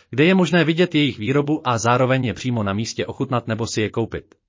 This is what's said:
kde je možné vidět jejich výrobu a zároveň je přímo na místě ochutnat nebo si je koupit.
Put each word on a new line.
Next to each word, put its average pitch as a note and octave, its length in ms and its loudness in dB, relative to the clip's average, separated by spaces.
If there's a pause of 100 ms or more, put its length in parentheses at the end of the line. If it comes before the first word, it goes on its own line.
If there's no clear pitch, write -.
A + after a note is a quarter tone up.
kde C3+ 160 2
je F#3+ 100 4
možné F3 280 4
vidět E3 320 0
jejich D3 220 0
výrobu C#3+ 500 0
a A#2+ 100 0
zároveň B2 480 2
je G#2+ 80 -2
přímo A#2+ 300 -2
na G2 100 -2
místě A2 320 -4
ochutnat B2+ 420 -4
nebo A2 200 -4
si - 140 -2
je G2+ 80 0
koupit. G#2+ 460 -6 (140)